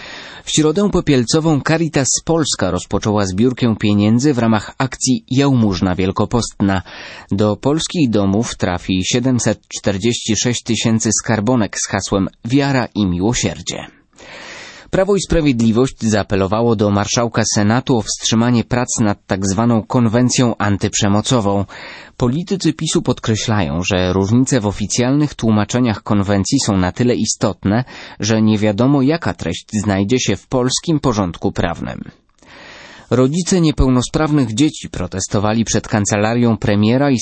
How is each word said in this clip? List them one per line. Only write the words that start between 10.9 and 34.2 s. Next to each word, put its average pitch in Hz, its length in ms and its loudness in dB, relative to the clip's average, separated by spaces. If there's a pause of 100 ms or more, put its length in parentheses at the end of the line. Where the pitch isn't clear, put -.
skarbonek 107 560 0
z - 100 -6
hasłem 98 400 -2 (160)
Wiara 135 500 0
i 104 120 0
Miłosierdzie. 90 800 -2 (1040)
Prawo 190 260 2
i 185 40 0
Sprawiedliwość 127 800 2
zaapelowało 107 760 0
do 104 140 2
marszałka 110 520 0 (120)
Senatu 117 420 2
o 107 60 0
wstrzymanie 113 600 0
prac 120 240 -2 (120)
nad 104 260 -2
tak 98 200 -4
zwaną 110 360 2
konwencją 120 760 2
antyprzemocową. 101 1080 0 (520)
Politycy 156 560 -2
pisu 156 300 -2
podkreślają, 104 800 -2 (120)
że 90 200 2
różnice 113 480 2
w 104 60 -2
oficjalnych 123 680 0
tłumaczeniach 110 680 0
konwencji 101 640 0
są 101 100 2
na 90 160 0
tyle 120 220 0
istotne, 104 720 -2 (360)
że 110 220 0
nie 110 160 4
wiadomo, 117 440 2
jaka 135 320 0
treść - 320 -8 (180)
znajdzie 101 360 0
się 101 160 -2
w - 100 -16
polskim 131 540 -2
porządku 101 520 -2
prawnym. 82 480 -6 (1120)
Rodzice 151 500 2
niepełnosprawnych 143 960 2